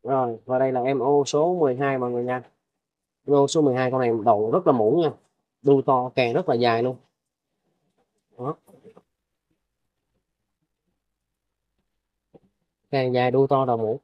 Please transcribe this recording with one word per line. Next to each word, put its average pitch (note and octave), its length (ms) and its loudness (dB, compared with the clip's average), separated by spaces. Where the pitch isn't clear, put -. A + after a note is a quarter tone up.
Rồi, B2 420 -4
và B2+ 140 -2
đây C3+ 140 0
là B2+ 80 -2
em C3+ 180 -2
ô C#3 260 2
số D#3+ 360 0
mười C3 160 2
hai C3+ 220 -2
mọi B2 120 -4
người A#2+ 140 -4
nha. B2 180 -6
Ô C#3 220 4
số D#3+ 140 0
mười C3+ 120 2
hai B2+ 160 -2
con C3 100 -2
này A#2+ 100 0
đầu A2 280 2
rất F3 140 -2
là D3+ 60 6
muỗng B2 280 2
nha. D#3 100 0
Đuôi C#3 240 4
to, B2+ 280 0
càng A#2+ 200 0
rất F3+ 140 -2
là C3+ 60 0
dài A#2 280 0
luôn. B2+ 140 -4
Đó. C3 180 -8
Càng B2+ 240 0
dài B2 160 2
đuôi C3+ 180 2
to C3+ 160 2
đầu B2 120 0
muỗng. A2+ 280 -4